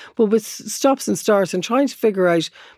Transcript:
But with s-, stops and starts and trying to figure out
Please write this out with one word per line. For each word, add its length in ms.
But 120
with 160
s-, 280
stops 360
and 100
starts 360
and 100
trying 240
to 80
figure 320
out 220